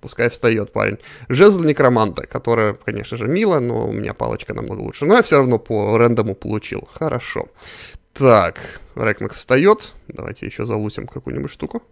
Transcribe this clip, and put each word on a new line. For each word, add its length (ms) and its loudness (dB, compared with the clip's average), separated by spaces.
Пускай 280 -4
встаёт 440 -2
парень. 260 -2
Жезл 340 6
некроманта, 640 2
которая, 480 -2
конечно 420 -10
же, 100 -6
мило, 340 2
но 280 -2
у 40 -4
меня 200 -6
палочка 400 -6
намного 280 -8
лучше. 260 -6
Но 80 6
я 80 6
всё 160 4
равно 200 4
по 380 -2
рандому 380 2
получил. 580 -8
Хорошо. 560 -6
Так, 680 2
Рекмак 360 -4
встаёт. 640 2
Давайте 380 -12
ещё 180 -8
залутим 420 -6
какую-нибудь 440 -10
штуку 420 -10